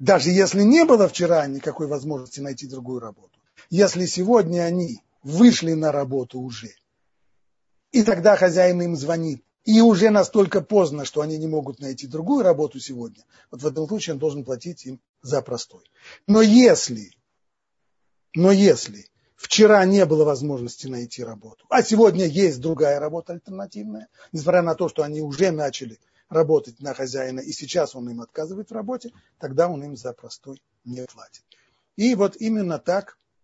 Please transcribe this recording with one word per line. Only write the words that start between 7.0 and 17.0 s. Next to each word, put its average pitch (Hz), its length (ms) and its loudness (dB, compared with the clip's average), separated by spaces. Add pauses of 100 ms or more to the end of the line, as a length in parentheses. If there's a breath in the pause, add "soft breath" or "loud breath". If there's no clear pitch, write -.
и 240 100 4
тогда 202 340 4
хозяин 180 460 2
им 170 140 -4
звонит, 156 480 -6 (200)
и 220 160 6
уже 220 300 6
настолько 202 520 2
поздно, 147 420 0
что 151 160 -6
они 156 160 -6
не 156 100 -6
могут 147 340 -8
найти 135 260 -12
другую 170 360 -2
работу 151 380 0
сегодня, 120 440 -14 (260 soft breath)
вот 123 120 -18
в 147 40 -4
этом 156 200 -6
случае 170 280 -8
он 139 40 -10
должен 143 260 -6
платить 131 420 -12
им 131 140 -16 (220)
за 127 200 -4
простой. - 400 -14 (440 loud breath)
Но 208 140 4
если, 208 720 4 (1200)